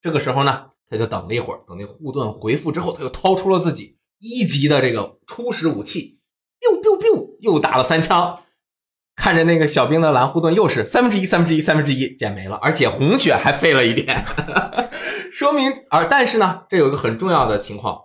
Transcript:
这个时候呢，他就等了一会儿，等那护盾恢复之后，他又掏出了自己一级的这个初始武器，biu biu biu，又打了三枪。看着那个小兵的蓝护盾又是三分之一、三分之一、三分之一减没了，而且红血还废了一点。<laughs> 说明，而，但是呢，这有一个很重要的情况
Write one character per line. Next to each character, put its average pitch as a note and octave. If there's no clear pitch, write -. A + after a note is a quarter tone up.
这 E3
个 C#3+
时 C3+
候 C#3
呢， C#3
他 A#2
就 A2
等 F#2
了 G2
一 A#2+
会 -
儿， -
等 F2+
那 G2+
护 C3
盾 A2+
恢 A#2
复 C#3+
之 -
后， F3
他 -
又 C3
掏 F#3
出 F#3+
了 F#3
自 E3
己 -
一 A#3
级 C#3+
的 C#3+
这 B2
个 G#2
初 A#3+
始 D#3+
武 G#2
器， -
biu A4+
biu G#4
biu， G4
又 F#3
打 -
了 B2+
三 D#3+
枪。 F3
看 F#3+
着 E3
那 E3
个 D#3
小 C#3
兵 D#3
的 D#3
蓝 B2+
护 E3
盾 D#3+
又 G3+
是 G#2+
三 B3
分 B3
之 G#3
一、 F#3
三 F3
分 E3+
之 E3
一、 D#3
三 D#3
分 D3+
之 C#3+
一 C3
减 G#2+
没 F#2+
了， G2+
而 C#3+
且 D#3
红 C#3
血 D3+
还 C3
废 D#3
了 C3
一 A#2
点。 -
<laughs> -
说 C#4+
明， C4+
而， E3
但 C#4
是 A#3
呢， F#3
这 F#3+
有 D3+
一 C3+
个 C#3+
很 A2+
重 F#3
要 C#3+
的 G#2
情 G#2
况 G2+